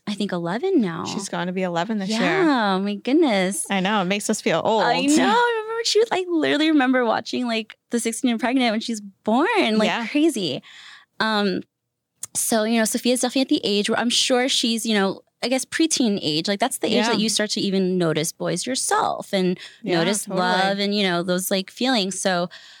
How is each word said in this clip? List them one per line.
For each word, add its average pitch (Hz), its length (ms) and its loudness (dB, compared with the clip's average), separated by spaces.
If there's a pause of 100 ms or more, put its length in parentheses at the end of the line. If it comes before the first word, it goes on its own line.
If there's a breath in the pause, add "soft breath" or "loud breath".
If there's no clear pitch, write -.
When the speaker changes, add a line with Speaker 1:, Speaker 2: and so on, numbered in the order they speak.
Speaker 1:
I 208 60 -4
think, 202 180 -4
eleven 214 480 0
now. 175 260 0
Speaker 2:
She's - 220 -6
gonna 180 240 -4
be 185 120 -2
eleven 180 340 -2
this 190 120 -4
year. 220 120 0
Speaker 1:
Yeah, 226 560 2
my 202 180 -2
goodness. 202 760 0
Speaker 2:
I 196 120 0
know. 202 200 2
It 175 40 0
makes 202 240 -2
us 220 100 -2
feel 165 240 0
old. 214 200 2
Speaker 1:
I 247 180 2
know. 285 260 4
I 466 380 2
remember 453 180 -6
she 427 160 2
was, 453 120 4
like, 370 180 0
literally 302 400 2
remember 262 340 2
watching, 240 440 -2
like, 220 300 -6 (120)
the 240 100 -2
sixteen 233 320 -2
and 226 80 0
Pregnant 247 320 0
when 214 80 -2
she's 220 220 -6
born. 247 760 0
Like, 214 100 2
Speaker 2:
Yeah. 214 200 -2
Speaker 1:
crazy. 233 540 0 (580 loud breath)
Um, 208 420 0 (720)
so, 226 300 0
you 233 160 2
know, 220 60 2
Sophia's 240 360 0
definitely 262 200 0
at 262 80 0
the 294 180 0
age 202 220 0
where 220 100 0
I'm 226 100 0
sure 247 400 2
she's, 226 360 0
you 226 80 0
know, 196 280 0 (200)
I 226 60 0
guess 262 160 0
preteen 262 580 0
age. 151 260 -2
Like, 202 120 -2
that's - 200 -2
the - 80 -2
age - 60 0
Speaker 2:
Yeah. 226 160 2
Speaker 1:
that 226 100 0
you 214 100 0
start 208 220 -2
to 208 100 -4
even 190 360 0
notice 160 340 0
boys 175 340 -6
yourself 254 640 -4
and 185 260 0 (260 loud breath)
Speaker 2:
Yeah, 180 160 0
Speaker 1:
notice 196 260 0
Speaker 2:
totally. 190 160 -4
Speaker 1:
love 190 380 0
and, 202 160 -2
you 208 80 0
know, 175 200 0
those, 180 280 -2
like, 190 200 -2
feelings. 214 480 -2
So 180 300 0 (320 loud breath)